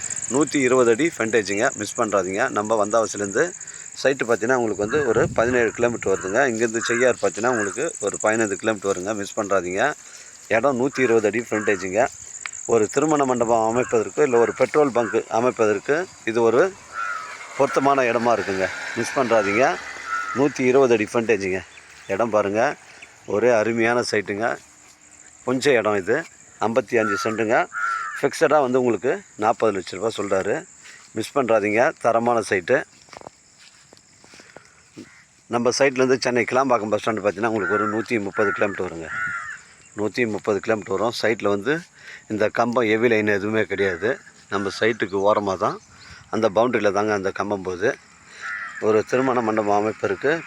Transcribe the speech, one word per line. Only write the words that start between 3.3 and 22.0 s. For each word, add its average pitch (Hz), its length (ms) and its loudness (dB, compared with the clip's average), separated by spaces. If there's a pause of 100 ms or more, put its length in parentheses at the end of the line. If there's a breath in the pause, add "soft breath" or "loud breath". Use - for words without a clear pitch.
சைட்டு 135 220 0
பார்த்தீங்கன்னா 117 360 0
உங்களுக்கு 104 260 -2
வந்து 143 140 -2 (120)
ஒரு 117 100 4 (160)
பதினேழு 117 400 2
கிலோமீட்டர் 113 340 0
வருதுங்க. 95 280 -2 (100)
இங்கேருந்து 110 400 -2
செய்யார் 120 320 2
பார்த்தீங்கன்னா 107 320 0
உங்களுக்கு 104 300 -4 (220)
ஒரு 95 80 -4 (100)
பதினைந்து 107 380 0
கிலோமீட்டர் 98 300 -2
வருங்க, 92 280 -4
மிஸ் 98 180 -10
பண்ணுறாதீங்க. 98 440 -2 (720 loud breath)
இடம் 127 240 2
நூத்தி 131 260 -2
இருபது 110 240 4
அடி 113 180 -2
ஃப்ரண்டேஜுங்க. 104 520 0 (720 loud breath)
ஒரு 113 100 4 (100)
திருமண 147 360 2
மண்டபம் 117 400 2
அமைப்பதற்கு, 117 560 0
இல்லை 123 180 2
ஒரு 107 160 2
பெட்ரோல் 131 380 2
பங்க் 110 240 0 (160)
அமைப்பதற்கு 113 580 2 (340)
இது 117 180 0
ஒரு 117 140 4 (920)
பொருத்தமான 139 540 2
இடமா 117 260 2
இருக்குங்க. 95 320 -2 (300)
மிஸ் 117 180 -4
பண்ணுறாதீங்க. 113 500 2 (720)
நூத்தி 135 320 0
இருபது 127 260 6
அடி 104 140 0
ஃப்ரண்டேஜுங்க. 98 500 0 (540)